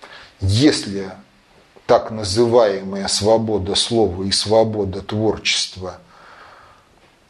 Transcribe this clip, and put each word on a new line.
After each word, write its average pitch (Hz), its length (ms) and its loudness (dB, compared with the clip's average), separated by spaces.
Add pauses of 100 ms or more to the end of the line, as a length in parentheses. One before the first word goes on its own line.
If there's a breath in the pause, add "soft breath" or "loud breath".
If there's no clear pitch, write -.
(400 loud breath)
Если 101 680 0 (760)
так 120 240 2
называемая 101 1000 0
свобода 104 640 0
слова 95 500 0
и 98 60 -2
свобода 104 720 0
творчества 95 960 -4 (1300 loud breath)